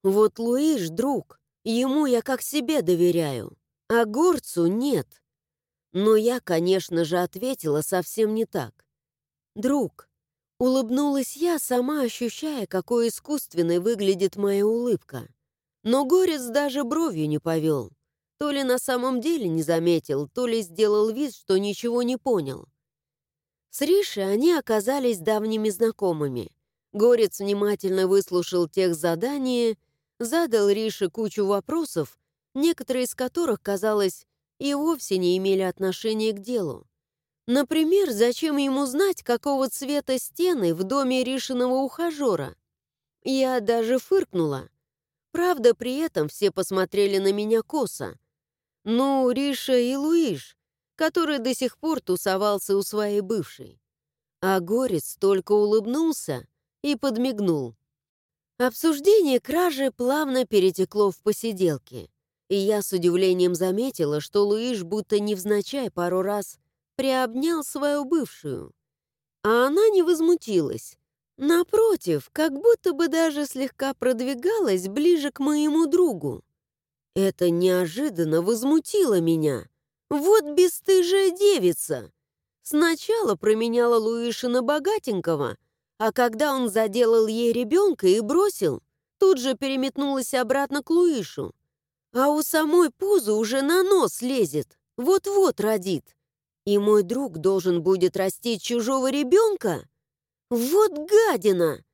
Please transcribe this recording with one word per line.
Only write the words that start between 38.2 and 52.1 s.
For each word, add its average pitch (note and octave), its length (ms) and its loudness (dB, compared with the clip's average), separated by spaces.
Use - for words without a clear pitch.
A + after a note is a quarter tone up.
ему C#4 300 0
знать, E4+ 360 -2
какого C4+ 460 -2
цвета C4+ 500 -4
стены B3+ 560 -2
в E3 100 -6
доме B3+ 380 0
Ришиного B3+ 520 -2
ухажёра? C4+ 840 -2
Я C4 380 0
даже A#3 380 0
фыркнула. E3 720 -2
Правда, D#4+ 420 2
при B3+ 240 -6
этом F#3 300 -4
все G3 220 0
посмотрели F#3+ 680 -2
на G3 140 0
меня G#3+ 300 0
косо. G#3 560 -6
Ну, C4 460 2
Риша C4+ 460 -2
и B3 180 0
Луиш, C#4+ 640 -2
который D#4+ 440 -2
до B3 160 -2
сих B3 220 -4
пор D#4 240 -4
тусовался G3 760 -2